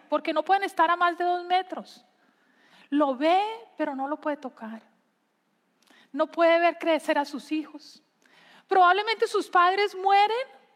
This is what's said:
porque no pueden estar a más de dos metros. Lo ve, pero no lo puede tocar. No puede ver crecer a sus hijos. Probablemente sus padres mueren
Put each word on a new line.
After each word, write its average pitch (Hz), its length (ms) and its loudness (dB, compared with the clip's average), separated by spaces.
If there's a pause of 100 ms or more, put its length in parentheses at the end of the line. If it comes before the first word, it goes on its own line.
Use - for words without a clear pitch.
porque 302 240 -4
no 311 100 -2
pueden 392 200 0
estar 330 260 0
a 339 60 2
más 349 220 0
de 349 80 -4
dos 349 200 -2
metros. 359 600 -6 (840)
Lo 277 260 0
ve, 330 280 2 (320)
pero 302 180 -4
no 269 140 -8
lo 294 140 -8
puede 294 160 -6
tocar. 226 460 -16 (1300)
No 302 160 -2
puede 330 320 2
ver 339 180 2
crecer 320 400 -2
a 285 80 -2
sus 285 260 -12
hijos. - 520 -12 (640)
Probablemente 392 580 4
sus 403 240 -4
padres 381 460 2
mueren 403 520 2 (280)